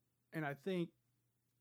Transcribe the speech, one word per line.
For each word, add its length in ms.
and 120
I 80
think 360